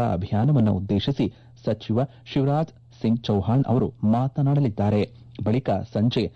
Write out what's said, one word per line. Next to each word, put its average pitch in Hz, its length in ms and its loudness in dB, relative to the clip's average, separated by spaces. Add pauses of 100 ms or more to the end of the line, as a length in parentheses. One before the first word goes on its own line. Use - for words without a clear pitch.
(120)
ಅಭಿಯಾನವನ್ನು 107 600 2
ಉದ್ದೇಶಿಸಿ 101 520 -2 (360)
ಸಚಿವ 110 380 -2 (260)
ಶಿವರಾಜ್ 143 480 -2 (200)
ಸಿಂಗ್ 117 300 -2
ಚೌಹಾಣ್ 110 440 0
ಅವರು 117 220 0 (140)
ಮಾತನಾಡಲಿದ್ದಾರೆ. 120 1000 0 (420)
ಬಳಿಕ 113 260 -2 (220)
ಸಂಜೆ 117 320 0 (120)